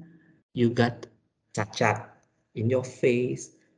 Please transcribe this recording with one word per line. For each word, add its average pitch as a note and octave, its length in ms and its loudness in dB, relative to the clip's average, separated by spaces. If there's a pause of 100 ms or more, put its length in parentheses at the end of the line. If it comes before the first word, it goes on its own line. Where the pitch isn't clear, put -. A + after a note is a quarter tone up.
(560)
you A#2 160 4
got A#2 320 0 (480)
cacat G#2+ 560 -2 (480)
in A2+ 140 0
your B2+ 160 0
face, B2+ 720 -2 (200)